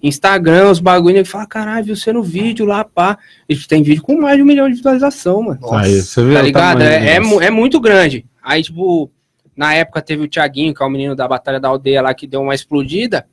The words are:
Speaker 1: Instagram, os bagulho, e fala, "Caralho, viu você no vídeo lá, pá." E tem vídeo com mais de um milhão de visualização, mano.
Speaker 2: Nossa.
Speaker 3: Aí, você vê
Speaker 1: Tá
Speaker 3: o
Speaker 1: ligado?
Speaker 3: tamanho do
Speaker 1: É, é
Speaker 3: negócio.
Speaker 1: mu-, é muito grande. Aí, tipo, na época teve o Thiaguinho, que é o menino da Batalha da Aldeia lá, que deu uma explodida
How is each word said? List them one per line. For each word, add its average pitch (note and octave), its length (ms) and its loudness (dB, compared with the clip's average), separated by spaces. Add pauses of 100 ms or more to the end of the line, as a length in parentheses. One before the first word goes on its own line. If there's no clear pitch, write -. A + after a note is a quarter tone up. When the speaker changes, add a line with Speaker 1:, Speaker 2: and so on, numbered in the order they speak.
Speaker 1:
Instagram, F3+ 680 2
os E3+ 100 2
bagulho, F3+ 380 4
e F#3+ 60 2
fala, G#3 220 -10
"Caralho, G#3+ 400 -6
viu G#3 100 -6
você - 160 -4
no A#3 100 -2
vídeo G#3 440 -4
lá, G#3 180 -2
pá." G3 340 -2 (300)
E D3+ 80 -2
tem D#3 260 0
vídeo D3 200 2
com D4+ 180 -2
mais C#4+ 160 2
de C#4 60 4
um C#4+ 40 6
milhão C#4 220 4
de B3 80 0
visualização, B3+ 680 -2
mano. D#3 180 -8
Speaker 2:
Nossa. A2+ 200 -2
Speaker 3:
Aí, G2 220 4
você A#2+ 220 0
vê C3+ 100 4
Speaker 1:
Tá D3 60 4
Speaker 3:
o C3+ 40 2
Speaker 1:
ligado? D#3+ 340 2
Speaker 3:
tamanho D3+ 120 4
do - 20 2
Speaker 1:
É, D#3 40 2
é D#3 240 2
Speaker 3:
negócio. G#3+ 160 0
Speaker 1:
mu-, E3 60 2
é F#3+ 80 2
muito B3+ 300 2
grande. F3+ 460 2 (160)
Aí, D3 200 -2
tipo, E3 480 -4 (460)
na D3+ 180 0
época D#3+ 280 -2
teve D3+ 200 -6
o D3 60 -6
Thiaguinho, D3 460 -2
que - 80 -6
é C3+ 40 -2
o C3+ 40 -4
menino C#3 260 -4
da C3 120 -4
Batalha C3 320 -4
da C3+ 80 -4
Aldeia C3+ 340 0
lá, C3 120 0
que C#3 120 -14
deu C#3 160 -6
uma C#3 120 -2
explodida D3 800 -4